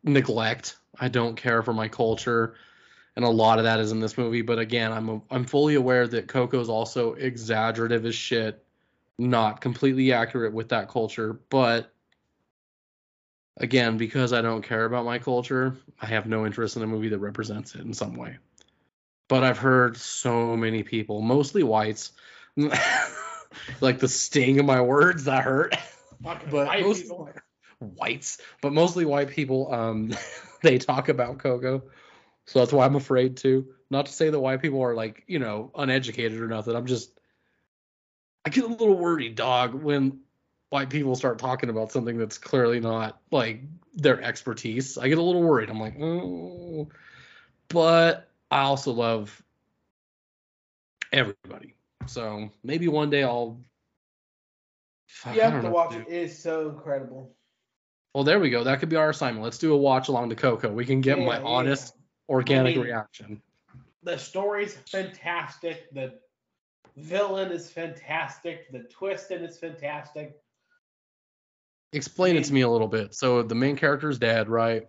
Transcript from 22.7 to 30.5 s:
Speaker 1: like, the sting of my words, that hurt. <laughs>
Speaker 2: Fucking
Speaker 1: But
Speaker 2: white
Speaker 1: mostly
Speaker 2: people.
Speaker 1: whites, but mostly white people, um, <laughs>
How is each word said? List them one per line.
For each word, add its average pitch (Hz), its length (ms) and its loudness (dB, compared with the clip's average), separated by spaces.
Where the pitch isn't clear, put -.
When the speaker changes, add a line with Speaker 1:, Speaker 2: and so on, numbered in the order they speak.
Speaker 1:
like, 131 180 2
the 127 100 0
sting 135 520 2
of 143 60 4
my 131 140 4
words, 147 440 4
that 135 200 2
hurt. 135 300 0
<laughs> - 240 -20
Speaker 2:
Fucking 160 280 -10
Speaker 1:
But 143 180 0
Speaker 2:
white 190 140 0
Speaker 1:
mostly 196 220 0
Speaker 2:
people. 160 240 -14
Speaker 1:
whites, 117 580 -8
but 143 120 -2
mostly 170 320 4
white 143 260 0
people, 135 420 -2
um, 113 380 -2
<laughs> - 260 -16